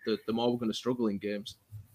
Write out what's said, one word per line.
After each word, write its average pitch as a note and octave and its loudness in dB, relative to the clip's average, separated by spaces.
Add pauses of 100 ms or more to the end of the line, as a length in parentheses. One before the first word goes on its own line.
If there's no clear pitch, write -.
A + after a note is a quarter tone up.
the, G#2+ 2 (100)
the A2 0
more A#2+ 4
we're A#2+ 0
gonna A2 0
struggle A#2+ 0
in G2+ 0
games. G#2 -6 (400)